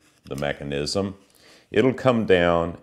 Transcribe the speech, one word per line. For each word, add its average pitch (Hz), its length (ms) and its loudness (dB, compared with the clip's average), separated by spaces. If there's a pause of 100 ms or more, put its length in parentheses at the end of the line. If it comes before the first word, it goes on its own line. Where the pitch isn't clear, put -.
(260)
the 67 120 -10
mechanism, 73 800 -4 (520)
it'll 123 240 2
come 120 320 0
down 87 580 2